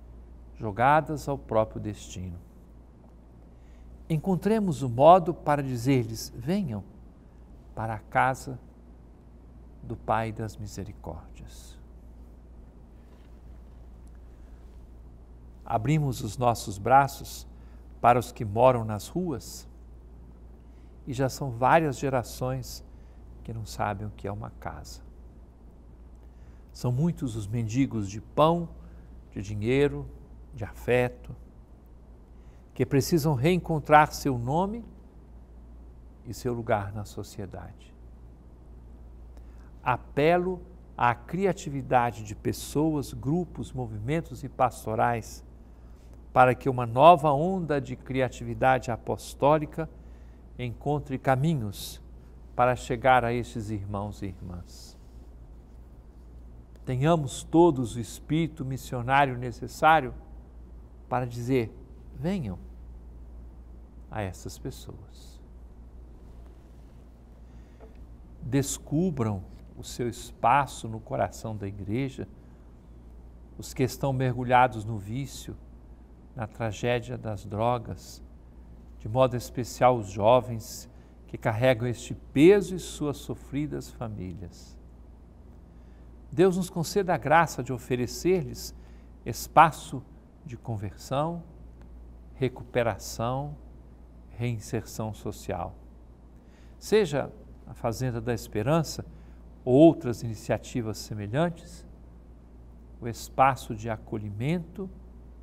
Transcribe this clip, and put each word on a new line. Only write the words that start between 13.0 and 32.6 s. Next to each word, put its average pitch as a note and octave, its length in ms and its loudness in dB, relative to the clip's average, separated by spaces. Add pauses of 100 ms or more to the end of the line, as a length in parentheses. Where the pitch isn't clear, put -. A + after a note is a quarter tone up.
Abrimos C3 560 0
os A2+ 140 -6
nossos A2+ 440 0
braços C3 680 2 (540)
para A#2+ 160 8
os A#2 140 -2
que - 120 -8
moram A#2 400 4
nas G#2+ 240 -6
ruas E3 640 -6 (1400)
e C3+ 80 -8
já C3 160 2
são C#3 220 -6
várias B2+ 460 4
gerações B2+ 840 -4 (600)
que A#2+ 100 -10
não A2 120 -8
sabem G#2 420 -4
o G#2 40 -10
que - 160 -10
é G2 40 -6
uma A2 180 -8
casa. - 520 -12 (1700)
São - 180 -2
muitos C3+ 440 0
os G#2 120 -6
mendigos A2+ 600 0
de G#2 100 -10
pão, E3 500 2 (600)
de G#2 120 -8
dinheiro, C3 640 0 (460)
de G#2+ 80 -8
afeto, B2 720 0 (1400)